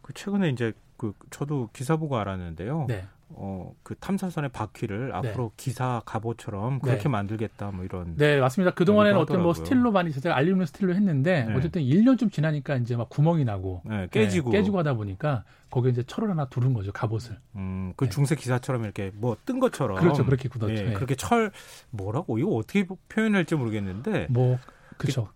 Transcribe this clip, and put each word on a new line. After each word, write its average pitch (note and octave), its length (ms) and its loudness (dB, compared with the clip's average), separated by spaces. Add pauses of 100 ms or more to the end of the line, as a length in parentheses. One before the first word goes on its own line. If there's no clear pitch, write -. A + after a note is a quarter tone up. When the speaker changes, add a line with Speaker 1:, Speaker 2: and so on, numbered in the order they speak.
Speaker 1:
그 - 120 -18
최근에 G3 360 0
이제 A#2 240 0 (240)
그 G#2 160 -4 (160)
저도 C#3 420 -4
기사 D3 240 -2
보고 D3+ 220 -2
알았는데요. F#2+ 720 -4
Speaker 2:
네. G2 160 -4 (240)
Speaker 1:
어, F#2+ 440 -10 (100)
그 - 120 -12
탐사선의 F3+ 560 -4
바퀴를 A2 580 -6
Speaker 2:
네. - 40 -8 (160)
Speaker 1:
앞으로 A2+ 280 -4
기사 B2+ 480 -4
갑옷처럼 A2+ 760 -6
그렇게 A#2+ 240 0
Speaker 2:
네. D3 60 0
Speaker 1:
만들겠다, G#2 640 -4
뭐, F#2 120 -8
이런 F2 320 -6
Speaker 2:
네, D3 240 4
맞습니다. E3+ 340 2
그동안에는 G3+ 460 6
Speaker 1:
얘기도 D#3 140 2
Speaker 2:
어떤 F3+ 100 4
뭐 E3+ 80 4
Speaker 1:
하더라고요. D#3+ 140 -2
Speaker 2:
스틸로 B3 260 4
많이 F3 220 2
제가 C3+ 220 0
알루미늄 F3+ 300 4
스틸로 F3+ 300 0
했는데 E3+ 480 4
Speaker 1:
네. A2 100 0
Speaker 2:
어쨌든 D#3+ 300 0
일 E3 220 6
년 C4 120 8
좀 A3 120 2
지나니까 D3 480 0
이제 A#2+ 180 0
막 A#2 140 -2
구멍이 D#3 340 4
나고, F#2+ 420 -4
Speaker 1:
네, G#2+ 120 -4
Speaker 2:
네, F#2 120 -2
Speaker 1:
깨지고. F#3 420 2
Speaker 2:
깨지고 G3 280 2
하다 D3 160 0
보니까 G#2+ 480 -4 (260)
거기에 B2+ 220 0
이제 A#2+ 120 -2
철을 G#3+ 260 -4
하나 D#3 160 0
두른 B2+ 280 0
거죠, G2+ 200 -2
갑옷을. G#2+ 440 -6 (200)
Speaker 1:
음, F#2+ 400 -6
그 C3+ 80 0
Speaker 2:
네. A2+ 40 -2
Speaker 1:
중세 C#3 260 0
기사처럼 B2 500 -4
이렇게 G2 280 -6
뭐 G#2 220 -2 (100)
뜬 C4 140 -4
것처럼. F#3 400 0
Speaker 2:
그렇죠, D3+ 260 4
그렇게 C3 240 0
굳었죠. A2 240 -4
Speaker 1:
예, G#2 160 -2
Speaker 2:
예. G#2+ 40 -2
Speaker 1:
그렇게 B2 220 -2
철, A3+ 360 0 (400)
뭐라고 A2 480 -4
이거 F#3+ 160 0
어떻게 F3 320 0 (220)
표현할지 G3+ 460 2
모르겠는데. A2 760 -2
Speaker 2:
뭐, B2+ 280 4 (400)
Speaker 1:
그 - 100 -4
Speaker 2:
그쵸. A#2+ 280 -2